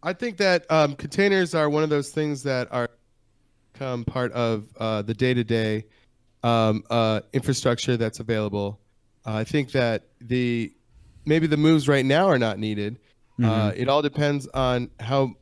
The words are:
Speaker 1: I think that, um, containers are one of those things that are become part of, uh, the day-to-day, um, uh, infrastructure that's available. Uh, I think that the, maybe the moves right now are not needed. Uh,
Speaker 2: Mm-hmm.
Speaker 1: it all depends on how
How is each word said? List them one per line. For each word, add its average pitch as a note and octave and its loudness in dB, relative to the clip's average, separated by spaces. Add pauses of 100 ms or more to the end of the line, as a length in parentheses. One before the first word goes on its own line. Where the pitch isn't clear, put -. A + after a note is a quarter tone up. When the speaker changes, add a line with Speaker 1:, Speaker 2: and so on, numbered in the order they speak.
Speaker 1:
I F3+ -6
think G#3 -8
that, F#3 2
um, D3+ 2
containers F#3+ 0
are D3+ 2
one D3+ 2
of D#3 0
those C#3+ 0
things D3 -4
that B2+ -2
are A#2+ -2 (880)
become B2+ -6
part B2 -2
of, A2+ 0 (140)
uh, A2 -2
the G#2+ -4
day-to-day, A2+ 0 (580)
um, A2+ 2
uh, A2 0 (140)
infrastructure B2+ 0
that's A2 -4
available. G#2 -4 (460)
Uh, A2 -6
I A2 -2
think C#3+ -4
that A#2 0 (180)
the, A#2+ -2 (540)
maybe D#3+ 2
the D3+ 2
moves D#3 4
right C#3 4
now D3 4
are D3 4
not A2 0
needed. G#2+ -4 (400)
Uh, B2 2
Speaker 2:
Mm-hmm. G#2+ 2
Speaker 1:
it B2+ -2
all C#3+ 4
depends C#3+ -2
on B2+ -2 (120)
how C3 -2